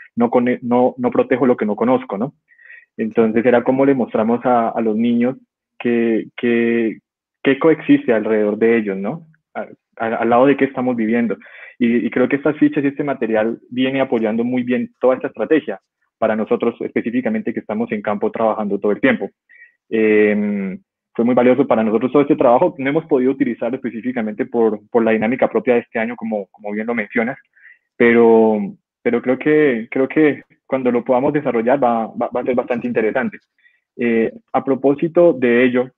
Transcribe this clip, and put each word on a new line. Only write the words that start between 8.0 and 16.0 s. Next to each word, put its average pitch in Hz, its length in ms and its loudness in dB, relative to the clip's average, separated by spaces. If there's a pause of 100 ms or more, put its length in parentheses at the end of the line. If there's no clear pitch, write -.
alrededor 107 440 0
de 113 200 2
ellos, 101 200 -4
¿no? 113 300 -8 (280)
A, 110 120 -10 (300)
a, 113 180 -4
al 113 140 -2
lado 120 160 4
de 143 120 4
qué 139 80 0
estamos 127 300 -4
viviendo. 117 420 -2 (420)
Y, 120 260 0
y 117 60 -2
creo 123 180 0
que 143 60 -2
estas 147 220 -2
fichas 147 260 2
y 139 40 2
este 139 160 -6
material 113 560 -2 (100)
viene 131 320 -2
apoyando 113 420 -2
muy 123 200 -2
bien 120 360 -4
toda 127 160 2
esta 127 120 -6
estrategia 117 520 -2 (380)